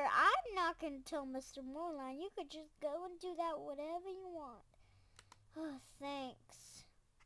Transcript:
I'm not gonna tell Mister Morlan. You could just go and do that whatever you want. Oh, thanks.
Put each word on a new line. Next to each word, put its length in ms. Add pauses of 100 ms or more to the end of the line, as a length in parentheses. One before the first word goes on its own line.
I'm 500
not 240
gonna 260
tell 200
Mister 360
Morlan. 580
You 160
could 140
just 320
go 240
and 140
do 180
that 220
whatever 500
you 240
want. 300 (920)
Oh, 220 (200)
thanks. 840 (420)